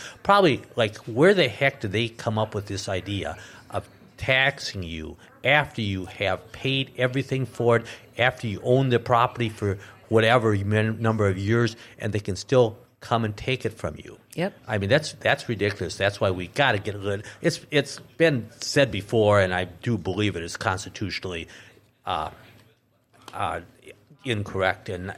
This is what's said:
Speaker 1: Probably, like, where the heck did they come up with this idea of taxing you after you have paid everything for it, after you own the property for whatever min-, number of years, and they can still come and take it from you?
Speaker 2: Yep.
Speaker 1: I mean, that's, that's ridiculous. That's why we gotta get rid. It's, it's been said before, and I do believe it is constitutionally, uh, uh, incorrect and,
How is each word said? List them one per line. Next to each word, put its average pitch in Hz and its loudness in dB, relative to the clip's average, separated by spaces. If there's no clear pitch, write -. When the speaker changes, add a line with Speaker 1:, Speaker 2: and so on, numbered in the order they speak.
Speaker 1:
Probably, 190 6
like, 110 0
where 139 4
the 170 4
heck 135 -2
did 107 -4
they 113 0
come 110 -4
up 107 -2
with 101 -6
this 101 -8
idea 92 -4
of - -6
taxing 131 0
you 80 -8
after 139 2
you 95 -2
have 92 -4
paid 135 -4
everything 131 -2
for 117 2
it, 113 -4
after 127 0
you 101 -4
own 127 4
the 117 4
property 120 2
for 101 -2
whatever 113 6
min-, 107 0
number 110 2
of 95 2
years, 113 0
and 104 -4
they 104 -2
can 101 -6
still 117 2
come 117 0
and 107 -2
take - -4
it - -4
from - -8
you? - -18
Speaker 2:
Yep. 185 -4
Speaker 1:
I 120 0
mean, 98 -2
that's, 147 0
that's - 0
ridiculous. 101 -2
That's 98 0
why 104 2
we 90 -6
gotta 131 2
get 101 -6
rid. 101 -4
It's, 170 0
it's 147 -2
been 143 2
said 139 2
before, 104 4
and 92 2
I 90 -2
do 117 -4
believe 92 -2
it 85 -6
is 82 -10
constitutionally, 92 -6
uh, 78 -4
uh, 85 -6
incorrect 98 -2
and, 92 -8